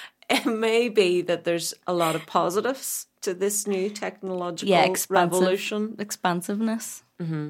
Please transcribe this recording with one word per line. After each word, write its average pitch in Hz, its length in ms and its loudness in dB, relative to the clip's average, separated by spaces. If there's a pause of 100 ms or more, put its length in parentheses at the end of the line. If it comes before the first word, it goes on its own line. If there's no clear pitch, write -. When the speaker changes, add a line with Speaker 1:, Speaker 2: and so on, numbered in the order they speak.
(300)
Speaker 1:
it 247 160 0
may 226 420 2
be 180 360 4
that 165 220 -2
there's 170 280 -2 (140)
a 180 60 0
lot 165 200 2
of 160 140 -6
positives 208 800 -2 (140)
to 190 120 -4
this 196 320 -2
new 196 240 0
technological 185 800 -6
Speaker 2:
Yeah, 175 140 8
expansive 185 480 4 (100)
Speaker 1:
revolution. 208 560 0
Speaker 2:
expansiveness. 208 1040 -4 (180)
Speaker 1:
Mm-hmm. 156 300 -4